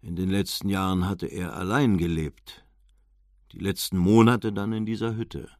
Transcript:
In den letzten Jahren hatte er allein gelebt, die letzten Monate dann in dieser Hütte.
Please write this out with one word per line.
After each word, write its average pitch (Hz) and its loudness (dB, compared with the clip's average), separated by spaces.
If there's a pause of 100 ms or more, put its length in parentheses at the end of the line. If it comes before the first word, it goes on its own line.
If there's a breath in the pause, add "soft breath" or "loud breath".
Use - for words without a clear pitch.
In 85 -10
den 92 -2
letzten 98 -2
Jahren 95 0
hatte 92 -4
er 90 -8
allein 104 0
gelebt, 80 -6 (880)
die - -18
letzten 95 -4
Monate 110 6
dann 101 -6
in 110 -4
dieser 110 -4
Hütte. 110 -8 (120)